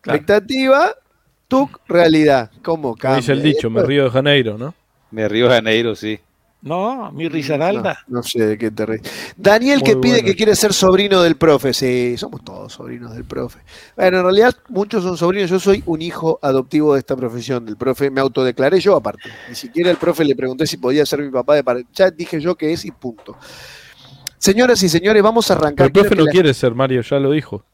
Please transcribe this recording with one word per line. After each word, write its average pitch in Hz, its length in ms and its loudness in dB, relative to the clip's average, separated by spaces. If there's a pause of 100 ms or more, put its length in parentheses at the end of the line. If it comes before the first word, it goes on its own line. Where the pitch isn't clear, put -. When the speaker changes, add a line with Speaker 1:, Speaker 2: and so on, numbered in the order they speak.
Speaker 1:
Claro. - 160 -4
Speaker 2:
Expectativa, 262 760 0 (540)
tuc, 269 400 -2
realidad. 156 640 4 (120)
¿Cómo 151 340 -4
Speaker 3:
Como 131 200 -2
dice 127 160 -2
el 135 60 0
Speaker 2:
cambia? 147 160 2
Speaker 3:
dicho, 147 140 -2
Speaker 2:
Esto - 20 -2
Speaker 3:
me 113 120 0
río 139 220 2
de 123 60 0
Janeiro, 131 480 0
¿no? 135 160 -12 (360)
Speaker 4:
Me 110 180 -4
río 113 200 2
de 127 60 6
Janeiro, 110 420 0
sí. 107 240 -8 (400)
Speaker 1:
No, 196 520 -8
mi 147 120 -10
Speaker 2:
No, 165 60 -4
Speaker 1:
Risaralda. 151 760 -4
Speaker 2:
no 120 160 -6
sé 117 200 -2
de 107 140 -2
qué 110 140 -4
te 107 120 -6
ríes. 110 180 -6 (340)
Daniel, 240 420 4
Speaker 3:
Muy 269 100 0
Speaker 2:
que - 80 6
pide 247 180 2
Speaker 3:
bueno. 226 120 2
Speaker 2:
que 190 80 0
quiere 214 220 2
ser 208 160 0
sobrino 190 500 2
del 165 140 2
profe. 143 360 2
Sí, 123 460 -2
somos - 260 -14
todos 98 280 -18
sobrinos 120 420 -18
del 120 100 -14
profe. 131 360 -10 (360)
Bueno, 185 220 2
en 185 60 0
realidad 208 320 4 (120)
muchos 208 360 -4
son 180 120 -4
sobrinos. 180 340 -2
Yo 185 100 0
soy 196 260 0
un 160 160 -4
hijo 160 400 -4
adoptivo 143 520 2
de 139 40 2
esta 135 160 -4
profesión 120 500 -6
del 107 120 -12
profe. 131 340 -2
Me 135 100 -2
autodeclaré 135 600 0
yo 190 160 2
aparte. 107 340 -6 (180)
Ni - 60 -16
siquiera 175 380 -4
el 165 60 -2
profe 165 260 0
le 139 100 2
pregunté 131 320 -4
si - 120 -6
podía 139 280 0
ser 143 160 -4
mi 143 80 -8
papá 127 240 0
de 143 80 2
par-, 123 220 -2 (100)
ya 190 160 2
dije 165 300 -8
yo 170 160 -4
que 156 160 -4
es 170 120 -8
y 180 60 -12
punto. - 460 -14 (1040)
Señoras 226 440 2
y 185 60 2
señores, 190 340 2
vamos 220 300 2
a - 20 4
arrancar. 151 220 -2
Speaker 3:
Pero 139 100 4
el 135 60 0
profe 196 160 4
Speaker 2:
Quiero 208 80 2
que - 20 0
Speaker 3:
no 165 80 6
Speaker 2:
la 151 60 0
Speaker 3:
quiere 165 220 4
ser, 120 200 0
Mario, 131 280 0
ya 139 180 -2
lo 139 100 0
dijo. - 440 -4